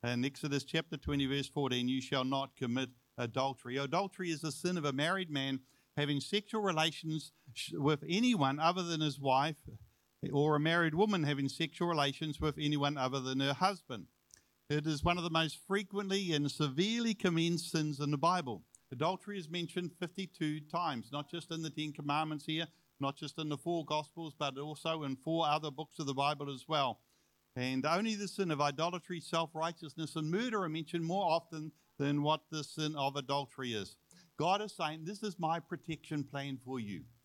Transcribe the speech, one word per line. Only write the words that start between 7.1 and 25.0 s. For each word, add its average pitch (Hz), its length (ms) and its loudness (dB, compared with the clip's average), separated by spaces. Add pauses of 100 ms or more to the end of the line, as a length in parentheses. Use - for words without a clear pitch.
sh-, - 220 -8
with 151 340 2
anyone 175 500 4
other 175 240 4
than 170 180 0
his 143 200 0
wife, 139 360 4 (760)
or 147 240 4
a 147 40 4
married 160 340 4
woman 196 280 4
having 143 260 2
sexual 170 380 -2
relations 147 540 0
with 151 180 0
anyone 147 380 2
other 131 240 0
than 131 180 0
her 139 160 2
husband. 170 520 -2 (600)
It 151 180 0
is 151 180 -2
one 175 140 4
of 170 60 -4
the 170 60 -2
most 160 280 2 (100)
frequently 196 640 0
and 143 180 4
severely 202 640 2
commended 170 460 2
sins 151 400 -2
in 147 100 0
the 147 80 2
Bible. 156 460 0 (280)
Adultery 180 460 -2
is 160 100 -10
mentioned 175 520 -4
fifty-two 165 600 -4
times, 147 500 -2
not 147 180 -6
just 170 220 -8
in 165 100 -6
the 156 80 -4
Ten 151 220 -4
Commandments 151 540 -2
here, 156 200 -2 (340)
not 139 160 0
just 151 220 -10
in 156 100 -2
the 143 100 -2
four 170 260 -2
Gospels, 151 540 -4
but 139 200 -2
also 156 460 -4